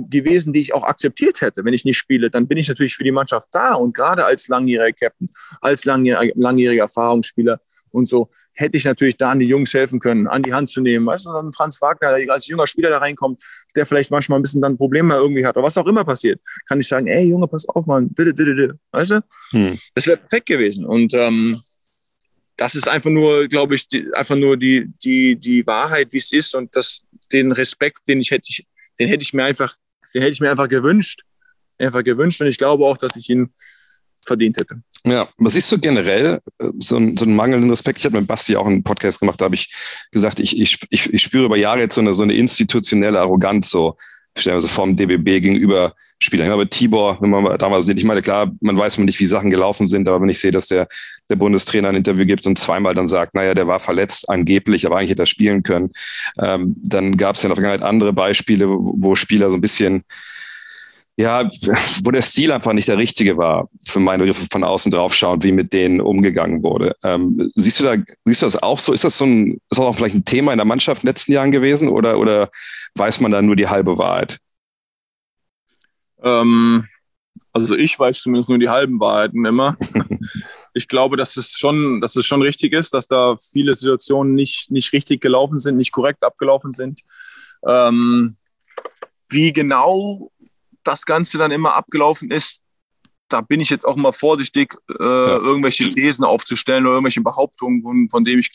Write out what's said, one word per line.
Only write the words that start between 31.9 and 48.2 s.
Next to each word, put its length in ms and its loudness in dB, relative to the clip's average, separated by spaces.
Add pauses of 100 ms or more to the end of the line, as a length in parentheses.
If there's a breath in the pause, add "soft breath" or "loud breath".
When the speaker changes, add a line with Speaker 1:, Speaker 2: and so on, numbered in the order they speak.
Speaker 1:
gewünscht 380 0
und 80 0
ich 100 -2
glaube 260 2
auch, 120 2
dass 180 -6
ich 160 -8
ihn 240 0 (680 loud breath)
verdient 360 -2
hätte. 240 -10 (220)
Speaker 2:
Ja, 320 0
was 160 2
siehst 180 2
du 80 2
generell, 640 0 (180)
äh, 120 -4 (100)
so 160 -2
ein, 200 2
so 80 -2
einen 120 4
mangelnden 340 2
Respekt? 300 -2
Ich 40 -2
hab 80 0
mit 140 0
Basti 300 -2
auch 100 -2
einen 160 2
Podcast 380 -2
gemacht, 200 -2
da 40 2
hab 80 0
ich 200 -4 (380 loud breath)
gesagt, 300 0
ich, 200 -2
ich, 200 0 (100)
ich, 240 -2
ich 80 0
spüre 220 2
über 120 2
Jahre 220 2
jetzt 160 0
so 60 2
eine, 120 4
so 120 2
eine 100 2
institutionelle 840 2
Arroganz, 500 2
so, 260 0 (400 loud breath)
stellen 200 -2
wir 40 0
so 80 -2
vorm 280 0
D 100 2
B 100 2
B 240 2
gegenüber 540 2 (260 soft breath)
Spielern. 280 0
Ja, 60 0
aber 140 0
Tibor, 520 0
wenn 100 2
man 280 2
damals 280 0
sieht, 100 2
ich 80 0
meine, 180 2